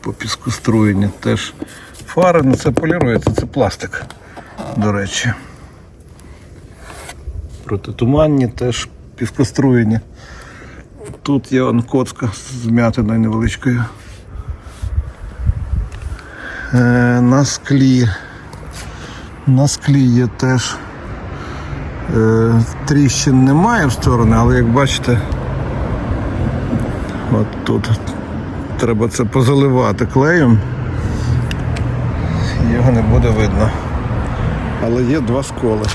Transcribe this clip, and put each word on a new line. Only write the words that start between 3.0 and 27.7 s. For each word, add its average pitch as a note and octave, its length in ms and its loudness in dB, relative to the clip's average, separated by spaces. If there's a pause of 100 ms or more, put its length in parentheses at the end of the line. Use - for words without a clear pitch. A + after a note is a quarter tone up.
це G#2+ 140 -2
пластик, - 600 -4 (720)
до G#2+ 140 0
речі. G2+ 420 -4 (2250)
Протитуманні C3+ 840 2
теж A#2+ 420 -4 (260)
піскоструєнні. A#2 840 2 (1200)
Тут C#3 280 -2
є C3 100 4
он A#2+ 200 2
коцка - 480 -2 (320)
з A#2 40 -8
вмятиною A2+ 540 2
невеличкою. A2+ 640 0 (3000)
Е, B2 40 4 (440)
на C3 240 4
склі. C3 640 2 (1400)
На C3+ 200 6
склі C#3 340 2
є B2 260 4
теж, B2+ 480 0 (1400)
е, A2+ 440 4 (240)
тріщин C#3 600 4
немає F3 400 4
в B2 60 2
сторони, A2+ 480 4
але A#2+ 160 4
як B2+ 120 4
бачите, B2 540 2 (2000)
от - 320 0
тут A2 260 0 (880)